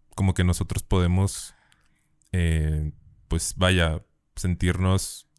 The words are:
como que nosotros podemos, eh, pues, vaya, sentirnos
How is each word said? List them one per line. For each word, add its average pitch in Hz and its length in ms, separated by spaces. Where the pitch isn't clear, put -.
como 95 180
que 92 100
nosotros - 400
podemos, 92 680
eh, 78 600
pues, - 300
vaya, 90 440
sentirnos 90 920